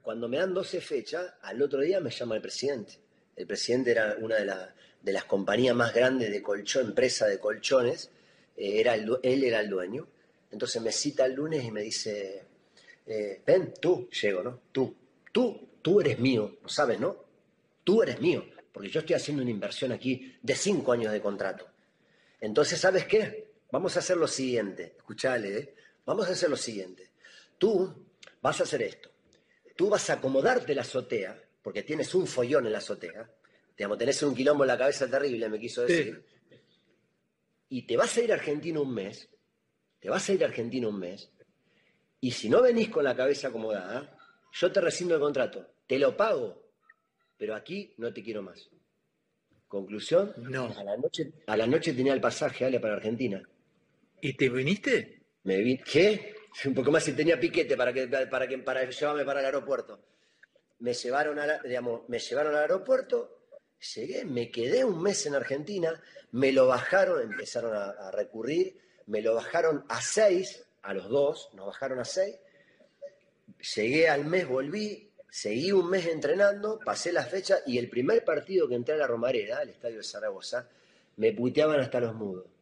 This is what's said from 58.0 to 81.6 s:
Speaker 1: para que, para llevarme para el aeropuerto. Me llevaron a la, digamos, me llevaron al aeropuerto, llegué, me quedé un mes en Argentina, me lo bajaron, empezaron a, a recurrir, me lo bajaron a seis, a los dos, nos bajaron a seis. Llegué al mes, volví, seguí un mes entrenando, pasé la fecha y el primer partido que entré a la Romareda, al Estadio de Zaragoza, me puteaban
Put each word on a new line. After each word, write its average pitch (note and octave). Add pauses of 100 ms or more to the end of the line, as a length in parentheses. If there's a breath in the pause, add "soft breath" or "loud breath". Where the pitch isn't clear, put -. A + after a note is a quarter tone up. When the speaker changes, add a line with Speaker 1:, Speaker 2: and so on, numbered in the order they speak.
Speaker 1:
para C3
que, C3
para B2+
llevarme D3
para C#3
el C3+
aeropuerto. C3 (760 soft breath)
Me A#2+
llevaron D3
a D3
la, D3+
digamos, A#2+
me A#2+
llevaron D3
al D3+
aeropuerto, A#3+ (500)
llegué, E3+
me A#2+
quedé D3
un F3+
mes G3
en C#3+
Argentina, D#3+ (300 loud breath)
me C3+
lo C3
bajaron, E3+
empezaron A2
a, G2+
a G2
recurrir, A#2 (300 soft breath)
me G#2+
lo A2+
bajaron D#3
a A#2
seis, F#3+ (160)
a G2
los F#2
dos, C#3+
nos G2
bajaron C3
a A#2
seis. F#3+ (1400 soft breath)
Llegué C#3
al C#3+
mes, F3
volví, D#3 (180)
seguí E3+
un F3
mes F3+
entrenando, G3+
pasé -
la D3+
fecha F#3
y A#2+
el B2
primer D#3
partido E3
que B2
entré B2
a -
la C#3+
Romareda, A#2
al C3
Estadio A#2
de G2+
Zaragoza, G#2 (500 soft breath)
me A2
puteaban C#3